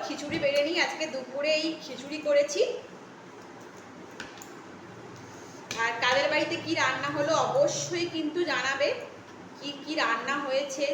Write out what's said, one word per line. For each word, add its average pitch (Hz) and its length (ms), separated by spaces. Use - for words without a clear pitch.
খিচুড়ি 294 320
বেড়ে 285 240
নিই। 330 180
আজকে 294 260
দুপুরে 262 460
এই 311 140
খিচুড়ি 269 340
করেছি। 294 440
আর 233 80
কাদের 262 280
বাড়িতে 311 260
কি 320 80
রান্না 269 440
হলো 294 180
অবশ্যই 294 720
কিন্তু 320 380
জানাবে, 269 460
কি 277 80
কি 302 100
রান্না 247 420
হয়েছে, 285 560